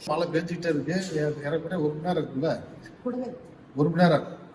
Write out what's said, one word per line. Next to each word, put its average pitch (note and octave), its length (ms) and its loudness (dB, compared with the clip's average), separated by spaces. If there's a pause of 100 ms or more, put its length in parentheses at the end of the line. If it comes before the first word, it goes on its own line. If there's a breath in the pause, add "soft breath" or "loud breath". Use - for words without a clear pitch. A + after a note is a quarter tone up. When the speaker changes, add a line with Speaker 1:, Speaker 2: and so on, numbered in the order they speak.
Speaker 1:
மழை E3 260 2
பெஞ்சுக்கிட்டே E3+ 360 0
இருக்கு. D3 260 2 (220)
ஏ-, C#3+ 300 0
ஏறக்குறைய D#3+ 380 0
ஒரு D3+ 100 2
மணி D#3 120 -6
நேரம் D#3+ 180 2
இருக்குல்ல, C3 360 0 (420)
Speaker 2:
கூடவே B3 280 -4 (460)
Speaker 1:
ஒரு D#3+ 140 4
மணி E3+ 120 4
நேரம். D#3 200 6 (320)